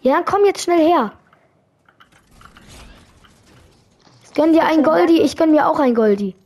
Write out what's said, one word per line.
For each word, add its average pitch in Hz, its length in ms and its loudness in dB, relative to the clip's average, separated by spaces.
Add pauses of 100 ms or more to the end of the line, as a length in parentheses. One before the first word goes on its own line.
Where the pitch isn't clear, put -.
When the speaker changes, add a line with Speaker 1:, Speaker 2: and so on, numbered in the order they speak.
Speaker 1:
Ja, 277 200 0
komm 392 220 -2
jetzt 381 180 0
schnell 349 240 0
her. 294 260 0 (3000)
Ich - 100 -20
gönn 320 180 0
dir 320 100 2
Speaker 2:
Ich - 60 -2
Speaker 1:
ein 320 80 0
Speaker 2:
bin 302 80 2
Speaker 1:
Goldie, 330 340 2
Speaker 2:
weg. 311 60 0
Speaker 1:
ich 285 120 -4
gönn 320 160 0
mir 302 160 2
auch 311 100 -4
ein 262 160 0
Goldie. 208 520 -2